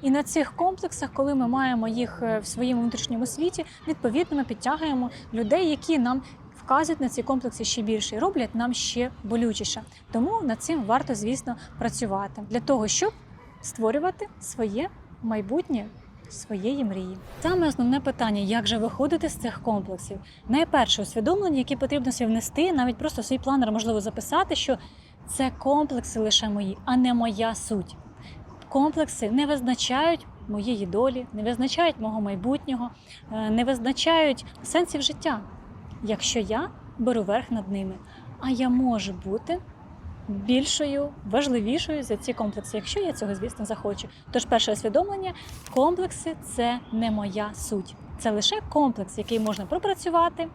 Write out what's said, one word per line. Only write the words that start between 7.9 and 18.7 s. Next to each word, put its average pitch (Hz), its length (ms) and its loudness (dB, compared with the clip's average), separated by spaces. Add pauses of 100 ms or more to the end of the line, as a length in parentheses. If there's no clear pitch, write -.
і 214 40 -2
роблять 294 360 0
нам 240 180 0
ще 247 380 -2 (120)
болючіше. 226 580 0 (300)
Тому 330 300 2
над 226 220 -2
цим 311 200 0
варто, 233 320 2
звісно, 226 400 -2 (220)
працювати 196 720 -2
для 226 100 0
того, 240 280 2
щоб 392 260 2 (480)
створювати 294 680 0 (120)
своє 233 500 -4 (340)
майбутнє, 220 600 -2 (440)
своєї 233 560 -4
мрії. 185 320 -4 (240)
Саме 339 260 4
основне 254 320 2
питання, 226 420 0
як 208 260 2
же 233 100 2